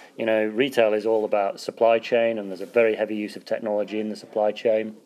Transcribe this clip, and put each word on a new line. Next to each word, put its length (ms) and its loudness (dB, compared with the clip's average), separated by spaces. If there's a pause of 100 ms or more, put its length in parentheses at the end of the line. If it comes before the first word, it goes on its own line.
(160)
you 100 -4
know, 180 2
retail 480 0
is 140 0
all 180 2
about 340 0
supply 400 2
chain, 400 0
and 120 -6
there's 100 -10
a 60 -8
very 280 4
heavy 220 -2
use 180 -6
of 100 -16
technology 540 -4
in 100 -4
the 80 -8
supply 360 -2
chain. 540 0